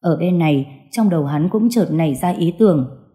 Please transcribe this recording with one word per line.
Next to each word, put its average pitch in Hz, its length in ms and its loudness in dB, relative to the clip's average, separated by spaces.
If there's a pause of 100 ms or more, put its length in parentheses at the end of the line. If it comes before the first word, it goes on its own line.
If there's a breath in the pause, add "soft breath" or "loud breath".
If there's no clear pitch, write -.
Ở 165 200 0
bên 175 180 0
này, 147 280 0 (240)
trong 220 200 0
đầu 160 140 0
hắn 151 240 -2
cũng 220 220 0
chợt 226 200 0
nảy 156 240 0
ra 180 160 -4
ý 170 280 -2
tưởng. 160 300 4 (260)